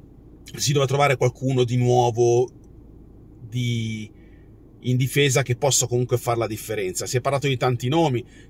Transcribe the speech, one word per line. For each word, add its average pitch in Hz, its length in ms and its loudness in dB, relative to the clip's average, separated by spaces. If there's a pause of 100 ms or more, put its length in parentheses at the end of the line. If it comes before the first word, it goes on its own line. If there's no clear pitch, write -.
(540)
si - 180 -2
dovrà 139 140 2
trovare 139 300 2
qualcuno 127 480 0
di 120 120 -2
nuovo 123 760 2 (1000)
di, 113 600 -4 (720)
in 127 160 0
difesa 135 460 2
che 120 140 -2
possa 131 300 0
comunque 123 320 0
fare 117 200 -2
la 113 80 0
differenza. 101 600 -6
Si 127 100 -4
è 120 40 2
parlato 139 260 -2
di 135 100 0
tanti 123 320 -2
nomi, 143 360 2 (260)